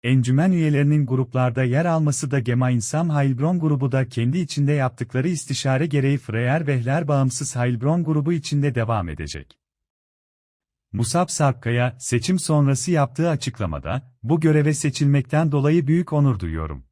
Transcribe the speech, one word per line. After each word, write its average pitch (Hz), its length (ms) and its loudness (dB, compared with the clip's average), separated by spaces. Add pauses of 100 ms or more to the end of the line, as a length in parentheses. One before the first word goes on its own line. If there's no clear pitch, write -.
Encümen 131 500 2
üyelerinin 147 540 2
gruplarda 127 580 0
yer 131 200 0
alması 156 460 0
da 139 80 0
Gema 123 320 0
İnsam 151 400 -2
Heilbronn 143 500 0
grubu 143 320 0
da 131 160 0
kendi 127 300 0
içinde 147 340 0
yaptıkları 131 560 -2
istişare 139 580 -2
gereği 139 320 0
Freyer 127 480 -2
Vehler 139 420 -2
Bağımsız 135 480 0
Heilbronn 123 480 0
grubu 151 280 0
içinde 143 420 -2
devam 110 340 -2
edecek. 73 500 -10 (1300)
Musab 117 360 0
Sarpkaya, 123 720 0
seçim 147 400 -2
sonrası 147 520 0
yaptığı 160 400 0
açıklamada, 92 920 -6
"Bu 147 180 0
göreve 151 340 4
seçilmekten 147 760 0
dolayı 147 340 2
büyük 165 260 0
onur 139 260 2
duyuyorum. 80 540 -6